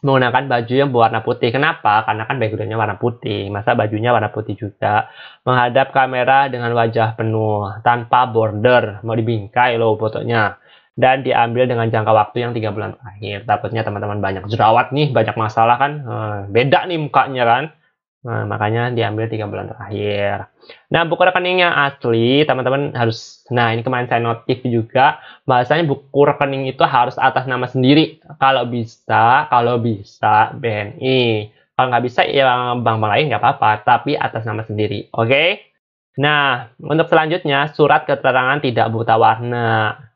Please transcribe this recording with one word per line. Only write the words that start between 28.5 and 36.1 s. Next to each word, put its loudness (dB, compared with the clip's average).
bisa, 0
kalau 2
bisa 0
B -4
N -6
I. 0
Kalau 0
nggak 2
bisa, 0
ya 2
bank-bank 0
lain 2
nggak -2
apa-apa, 2
tapi 0
atas -4
nama -6
sendiri. -6
Oke? 0